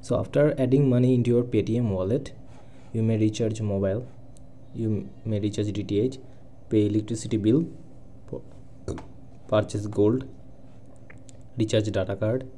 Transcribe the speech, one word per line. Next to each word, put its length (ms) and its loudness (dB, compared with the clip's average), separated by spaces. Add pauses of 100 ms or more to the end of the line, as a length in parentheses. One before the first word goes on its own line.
So 180 0
after 380 4
adding 320 6
money 240 6
into 180 4
your 120 6
Paytm 460 2
wallet, 420 0 (640)
you 100 2
may 140 4
recharge 440 2
mobile, 460 0 (680)
you 360 -2 (160)
may 140 0
recharge 340 0
D 100 -2
T 160 2
H, 180 2 (520)
pay 180 6
electricity 500 0
bill, 300 4 (600)
pu-, 160 -8 (1040)
purchase 380 0
gold, 420 4 (1300)
recharge 340 2
data 240 0
card 420 0